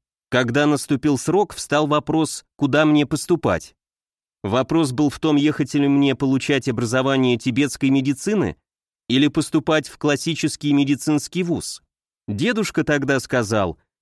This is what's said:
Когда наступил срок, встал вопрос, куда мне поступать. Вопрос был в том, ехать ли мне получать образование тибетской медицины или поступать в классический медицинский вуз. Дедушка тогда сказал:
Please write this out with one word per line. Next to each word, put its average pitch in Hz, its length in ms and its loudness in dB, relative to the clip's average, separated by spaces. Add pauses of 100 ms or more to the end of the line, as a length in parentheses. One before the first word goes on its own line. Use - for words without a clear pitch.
(300)
Когда 127 380 2
наступил 143 500 0
срок, 180 380 -2
встал 151 320 -2
вопрос, 151 580 -2 (100)
куда 143 300 2
мне 151 220 4
поступать. - 680 -2 (680)
Вопрос 139 480 0
был 143 180 2
в - 100 -12
том, 156 160 2
ехать 143 380 0
ли 143 140 2
мне 139 280 2
получать 135 520 0
образование 127 680 0
тибетской 127 520 -2
медицины 135 640 0 (520)
или 135 200 2
поступать 156 640 0
в - 80 -20
классический 147 760 -2
медицинский 143 680 0
вуз. 165 380 -6 (460)
Дедушка 170 560 -2
тогда 139 360 2
сказал: 104 600 -2 (220)